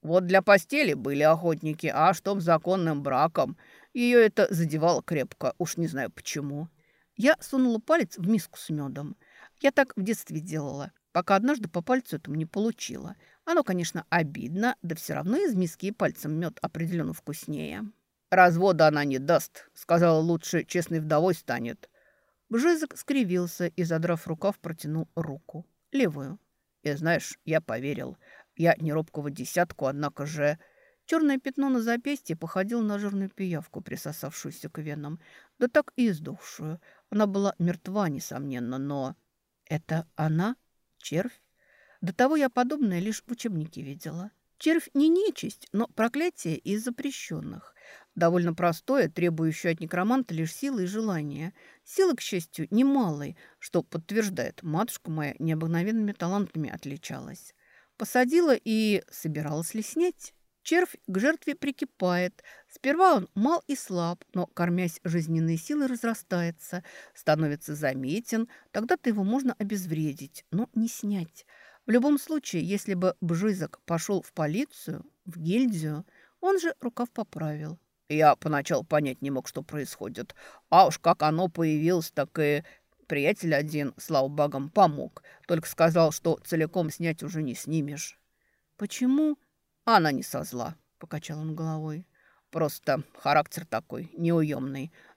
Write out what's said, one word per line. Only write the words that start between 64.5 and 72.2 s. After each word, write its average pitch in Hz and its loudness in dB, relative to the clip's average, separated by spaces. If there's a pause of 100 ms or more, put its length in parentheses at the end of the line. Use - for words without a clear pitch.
жизненной 165 0
силой, 285 -2
разрастается, 185 -4 (300)
становится 151 0
заметен. 151 -2 (220)
Тогда-то 240 0
его 208 0
можно 247 0
обезвредить, 160 -4
но 208 -2
не 226 0
снять. 202 -6 (400)
В 214 0
любом 269 6
случае, 269 -4